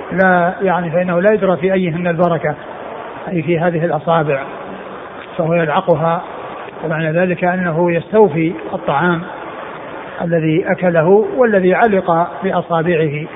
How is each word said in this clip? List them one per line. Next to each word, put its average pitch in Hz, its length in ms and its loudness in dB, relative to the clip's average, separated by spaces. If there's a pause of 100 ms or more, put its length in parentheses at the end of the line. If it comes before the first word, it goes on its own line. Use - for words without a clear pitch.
(120)
"لا"، 180 500 4
يعني 175 300 0
فإنه 175 300 0
لا 208 120 4
يدرى 185 240 2
في 185 160 0
أيهن 175 340 0
البركة، 165 480 0 (720)
أي 175 120 -4
في 160 180 0
هذه 170 260 0
الأصابع، 151 580 0 (920)
فهو 165 160 0
يلعقها، 165 720 2 (600)
ومعنى 160 280 -2
ذلك 175 320 0
أنه 175 480 0
يستوفي 165 600 2 (200)
الطعام 170 480 0 (1000)
الذي 165 440 2 (120)
أكله 185 480 4 (120)
والذي 196 360 4
علق 185 540 2 (160)
بأصابعه. 165 840 0 (100)